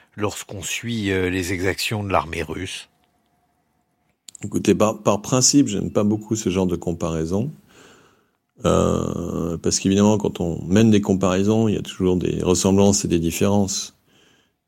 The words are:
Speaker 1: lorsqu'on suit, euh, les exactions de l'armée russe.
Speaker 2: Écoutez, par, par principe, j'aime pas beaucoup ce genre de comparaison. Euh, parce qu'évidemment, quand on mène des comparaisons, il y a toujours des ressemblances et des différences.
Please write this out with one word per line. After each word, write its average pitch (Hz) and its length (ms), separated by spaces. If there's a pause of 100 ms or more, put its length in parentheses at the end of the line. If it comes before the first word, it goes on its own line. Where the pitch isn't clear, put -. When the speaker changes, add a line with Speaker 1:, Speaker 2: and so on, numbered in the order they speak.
(160)
Speaker 1:
lorsqu'on 101 480
suit, 113 480
euh, 92 180
les 92 240
exactions 95 500
de 101 80
l'armée 82 300
russe. 80 480 (1500)
Speaker 2:
Écoutez, 95 300
par, 110 300
par 104 180
principe, 131 460
j'aime 90 240
pas 107 120
beaucoup 104 320
ce 110 140
genre 92 180
de 85 80
comparaison. 85 760 (1120)
Euh, 85 920
parce 87 200
qu'évidemment, 101 380
quand - 220
on 85 260
mène 107 240
des 104 120
comparaisons, 101 640
il 101 80
y - 20
a - 40
toujours 92 360
des 78 240
ressemblances 98 640
et - 20
des 87 120
différences. 98 760 (720)